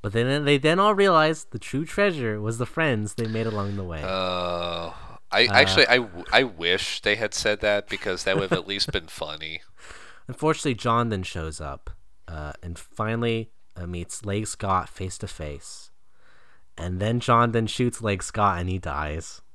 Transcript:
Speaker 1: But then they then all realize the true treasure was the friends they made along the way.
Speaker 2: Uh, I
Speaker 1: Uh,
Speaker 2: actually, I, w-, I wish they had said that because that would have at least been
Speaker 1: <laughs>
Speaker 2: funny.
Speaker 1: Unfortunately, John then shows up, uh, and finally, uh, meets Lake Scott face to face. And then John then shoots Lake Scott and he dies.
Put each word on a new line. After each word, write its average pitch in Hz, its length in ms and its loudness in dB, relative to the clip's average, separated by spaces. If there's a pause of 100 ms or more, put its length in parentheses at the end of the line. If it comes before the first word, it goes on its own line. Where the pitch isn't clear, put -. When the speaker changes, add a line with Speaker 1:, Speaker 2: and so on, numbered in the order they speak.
Speaker 1:
But 101 100 -2
then 131 320 2
they 143 140 6
then 156 200 4
all 208 160 6
realize 165 500 4
the - 140 -10
true 147 280 -4
treasure 143 520 0
was 110 200 -2
the 120 80 0
friends 120 480 0
they 117 140 -2
made 110 180 -2
along 101 300 -2
the 98 80 -6
way. 80 200 -6
Speaker 2:
Uh, 87 840 -2 (400)
I 117 160 6
Speaker 1:
Uh, 104 80 0
Speaker 2:
actually, 135 320 8
I, 123 120 8
w-, 87 260 -4 (100)
I 123 80 8
wish 90 580 0
they 104 160 2
had 110 160 -2
said 104 300 0
that 104 260 2
because 95 360 -4
that 95 120 4
would 98 140 0
have 90 80 0
at 90 100 -8
least 101 240 -4
been 80 140 -4
Speaker 1:
<laughs> - 0 -
Speaker 2:
funny. 78 560 -10 (680)
Speaker 1:
Unfortunately, 151 460 0
John 117 340 2
then 98 140 -2
shows 80 400 -8
up, 69 260 -10 (400)
uh, 76 240 -10 (100)
and 85 160 -10
finally, 113 760 -2 (220)
uh, 90 120 -10
meets 87 400 -8
Lake 101 220 -2
Scott 95 420 0
face - 280 -8
to - 80 -8
face. - 600 -10 (920)
And 90 220 -4
then 117 200 2
John 120 320 6
then 113 140 2
shoots 120 340 0
Lake 101 220 0
Scott 101 360 2
and 90 120 -2
he 92 80 -2
dies. 76 640 -6 (120)